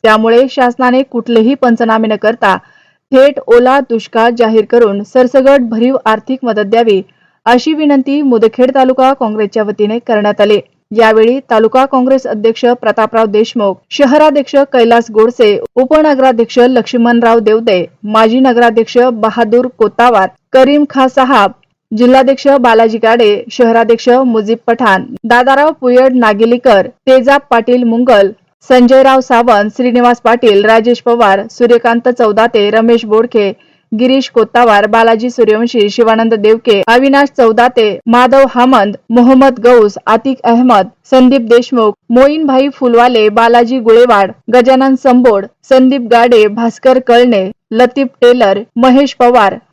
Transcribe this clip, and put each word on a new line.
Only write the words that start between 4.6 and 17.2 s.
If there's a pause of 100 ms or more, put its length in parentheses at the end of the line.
करून
सरसगट
भरीव (100)
आर्थिक
मदत
द्यावी, (440)
अशी
विनंती
मुदखेड
तालुका
काँग्रेसच्या
वतीने
करण्यात
आली. (320)
यावेळी (100)
तालुका
काँग्रेस
अध्यक्ष (160)
प्रतापराव
देशमुख, (140)
शहराध्यक्ष (180)
कैलास
गोडसे, (180)
उपनगराध्यक्ष
लक्ष्मणराव